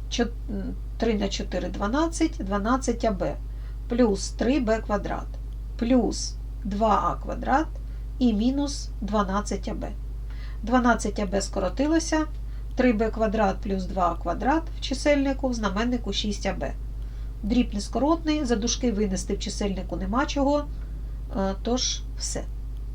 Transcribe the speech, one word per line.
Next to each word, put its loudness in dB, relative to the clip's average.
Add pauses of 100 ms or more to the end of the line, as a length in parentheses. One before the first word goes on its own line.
Чот-, 0 (640)
три 2
на 2
чотири — -2
дванадцять, 0
дванадцять 0
а 4
б -2 (540)
плюс 4
три 2
б 2
квадрат, -2 (500)
плюс 2 (280)
два 4
а -4
квадрат 2 (520)
і 6
мінус 0 (120)
дванадцять 0
а -2
б. -6 (720)
Дванадцять 4
а 0
б 0
скоротилося, 2 (500)
три 6
б 2
квадрат 2
плюс -2
два 2
а -4
квадрат 2 (140)
в -8
чисельнику, 2
в 0
знаменнику 0
шість -2
а 0
б. -4 (720)
Дріб 2
нескоротний, 2
за 2
дужки 0
винести 0
в -2
чисельнику -2
нема 0
чого, 2 (720)
е, 0
тож 0 (160)
все. -4 (520)